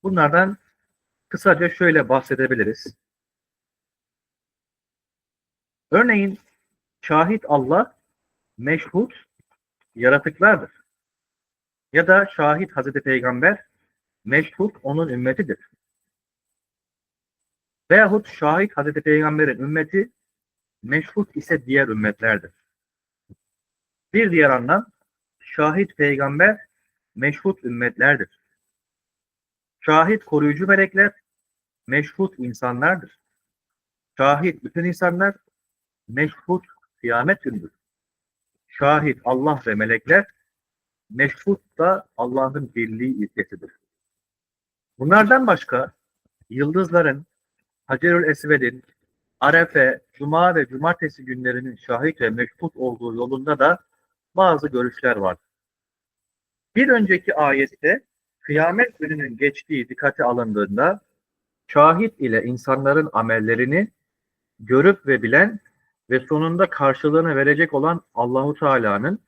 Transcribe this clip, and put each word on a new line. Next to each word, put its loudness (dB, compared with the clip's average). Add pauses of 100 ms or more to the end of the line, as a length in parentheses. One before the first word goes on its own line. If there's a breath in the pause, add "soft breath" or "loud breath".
Bunlardan 2 (720)
kısaca 0
şöyle 2
bahsedebiliriz. -2 (3000)
Örneğin 2 (600)
şahit 0
Allah, 0 (600)
meşhut -4 (840)
yaratıklardır. 2 (1200)
Ya 2
da 6
şahit -2
Hazreti -6
Peygamber, 0 (600)
meşhut -2
onun -4
ümmetidir. -4 (2250)
Veyahut 4
şahit -2
Hazreti -4
Peygamber'in 0
ümmeti, -4 (720)
meşhut -6
ise -4
diğer 0
ümmetlerdir. -4 (1600)
Bir 2
diğer 6
anlam, 0 (540)
şahit -2
peygamber, 0 (500)
meşhut -6
ümmetlerdir. -2 (1400)
Şahit 2
koruyucu -2
melekler, 2 (760)
meşhut -4
insanlardır. -4 (960)
Şahit 0
bütün -8
insanlar, -2 (720)
meşhut -4 (360)
kıyamet -2
günüdür. -10 (960)
Şahit 0
Allah -2
ve -2
melekler, 0 (840)
meşhut -4
da 0 (100)
Allah'ın -4
birliği -6
ilkesidir. -10 (1300)
Bunlardan 4
başka -2 (580)
yıldızların, -2 (600)
Hacerül 0
Esved'in, -2 (560)
Arefe, 2 (120)
Cuma 0
ve 0
Cumartesi -6
günlerinin -8
şahit -6
ve 0
meşhut -8
olduğu -8
yolunda -6
da 2 (560)
bazı 2
görüşler -2
var. -2 (1400)
Bir 2
önceki 0
ayette 0 (400)
kıyamet 0
gününün -8
geçtiği -4
dikkate -4
alındığında -2 (640)
şahit 4
ile -2
insanların -2
amellerini 0 (720)
görüp 2
ve 0
bilen 2 (500)
ve 0
sonunda 0
karşılığını 0
verecek 2
olan -2 (140)
Allahu -2
Teala'nın -2